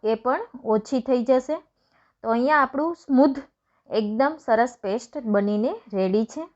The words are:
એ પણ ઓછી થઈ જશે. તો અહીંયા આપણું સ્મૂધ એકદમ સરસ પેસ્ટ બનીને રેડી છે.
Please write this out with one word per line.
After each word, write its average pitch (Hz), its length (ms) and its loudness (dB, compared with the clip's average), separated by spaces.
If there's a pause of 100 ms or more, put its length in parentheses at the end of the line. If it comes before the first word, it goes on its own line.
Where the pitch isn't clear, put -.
એ 220 120 0
પણ 254 260 -2 (240)
ઓછી 220 400 -2
થઈ 247 180 0
જશે. 262 320 0 (680)
તો 220 60 -6
અહીંયા 262 340 2
આપણું 302 340 -2
સ્મૂધ 269 420 4 (500)
એકદમ 220 500 0
સરસ 240 420 0
પેસ્ટ 240 460 -6
બનીને 208 440 0 (200)
રેડી 196 360 0
છે. 311 160 -12 (120)